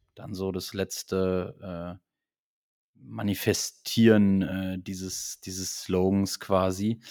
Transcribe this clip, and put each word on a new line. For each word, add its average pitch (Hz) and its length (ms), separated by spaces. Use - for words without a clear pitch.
dann - 220
so 95 160
das 92 240
letzte, 92 1200
äh, - 80
Manifestieren, 104 1400
äh, 92 360
dieses, 92 640
dieses 92 400
Slogans 95 580
quasi. 95 600